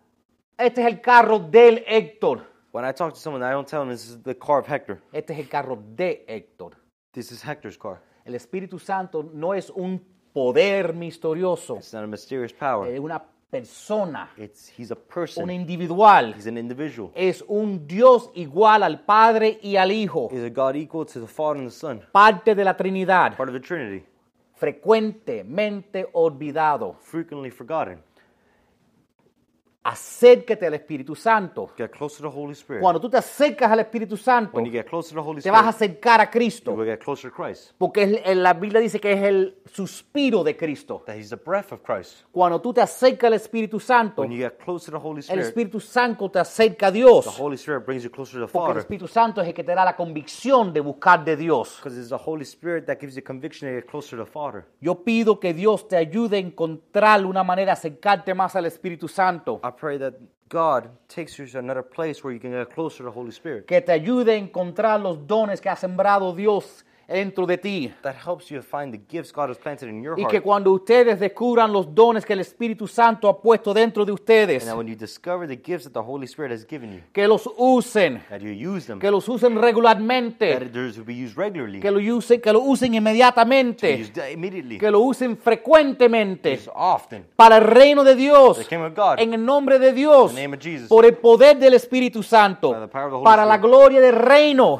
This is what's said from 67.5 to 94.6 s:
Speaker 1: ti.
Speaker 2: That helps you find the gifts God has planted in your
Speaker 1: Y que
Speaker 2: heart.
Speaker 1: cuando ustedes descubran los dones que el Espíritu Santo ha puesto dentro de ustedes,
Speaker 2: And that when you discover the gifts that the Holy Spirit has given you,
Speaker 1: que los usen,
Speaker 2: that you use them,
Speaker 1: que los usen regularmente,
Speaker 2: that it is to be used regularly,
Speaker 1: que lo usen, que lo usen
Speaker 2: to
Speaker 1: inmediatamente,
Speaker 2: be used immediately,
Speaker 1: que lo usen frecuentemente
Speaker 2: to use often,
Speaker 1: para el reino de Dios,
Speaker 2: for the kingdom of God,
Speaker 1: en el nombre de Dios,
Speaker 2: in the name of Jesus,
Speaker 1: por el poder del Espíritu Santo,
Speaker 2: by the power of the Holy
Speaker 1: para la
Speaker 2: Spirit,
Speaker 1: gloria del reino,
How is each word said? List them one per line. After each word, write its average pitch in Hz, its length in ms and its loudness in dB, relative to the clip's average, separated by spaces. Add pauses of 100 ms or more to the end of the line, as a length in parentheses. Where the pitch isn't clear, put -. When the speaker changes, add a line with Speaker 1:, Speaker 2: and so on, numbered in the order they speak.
Speaker 1:
ti. 180 340 -8 (100)
Speaker 2:
That 135 120 -10 (120)
helps 175 220 -10
you 135 140 -14
find 143 300 -12
the 107 160 -16
gifts 156 240 -12
God 143 180 -6
has 120 80 -14
planted 139 300 -14
in 107 140 -14
your 160 160 -10
Speaker 1:
Y 202 80 -4
que 208 100 0
Speaker 2:
heart. 185 80 -4
Speaker 1:
cuando 196 280 2
ustedes 220 480 2
descubran 226 520 0
los 170 220 -4
dones 226 300 4
que - 80 -4
el 196 80 -2
Espíritu 214 480 -8
Santo 226 400 2
ha 196 120 0
puesto 214 340 2
dentro 214 300 0
de 202 80 -2
ustedes, 196 500 2
Speaker 2:
And 113 80 -8
that 113 80 -6
when 117 80 -8
you 113 100 -12
discover 175 500 -10
the 135 100 -12
gifts 156 280 -10
that 135 80 -20
the 117 100 -8
Holy 131 240 -12
Spirit 135 260 -12
has 110 140 -12
given 120 260 -16
you, 90 80 -18 (120)
Speaker 1:
que 202 160 0
los 214 280 0
usen, 214 720 0
Speaker 2:
that 101 100 -14
you 104 100 -12
use 147 360 -10
them, 104 120 -12
Speaker 1:
que 196 120 -2
los 202 180 -2
usen 233 320 0
regularmente, 226 920 0
Speaker 2:
that 127 80 -4
it 120 140 -14
is 123 200 -8
to 113 80 -18
be 120 100 -14
used 123 220 -12
regularly, 139 440 -8
Speaker 1:
que 202 100 -2
lo 202 100 0
usen, 233 400 0
que 220 120 2
lo 226 80 4
usen 262 320 0
Speaker 2:
to 226 40 0
Speaker 1:
inmediatamente, 233 1000 2
Speaker 2:
be 113 60 -8
used 104 140 -16 (160)
immediately, 165 460 -10
Speaker 1:
que 214 120 0
lo 208 100 4
usen 247 360 -2
frecuentemente 226 1200 2
Speaker 2:
to - 60 -12
use - 120 -20
often, 143 520 -4 (100)
Speaker 1:
para 226 220 10
el 214 60 8
reino 277 400 8
de 269 100 10
Dios, 269 420 8
Speaker 2:
for 113 80 -8
the - 40 -16
kingdom 165 220 -6
of 156 60 -16
God, 190 240 2
Speaker 1:
en 226 140 -2
el 226 100 -4
nombre 269 340 2
de 262 140 6
Dios, 262 380 6
Speaker 2:
in 123 60 -12
the 135 60 -8
name 139 140 -8
of 131 60 -18
Jesus, 147 260 -12
Speaker 1:
por 220 160 8
el 233 120 8
poder 247 420 8
del 262 160 8
Espíritu 247 480 0
Santo, 196 500 2
Speaker 2:
by 113 80 -8
the 107 80 -12
power 139 180 -8
of 139 40 -10
the 135 60 -6
Holy 135 80 -4
Speaker 1:
para 214 200 8
la 220 120 4
Speaker 2:
Spirit, 214 140 2
Speaker 1:
gloria 269 300 10
del 254 140 8
reino, 254 640 4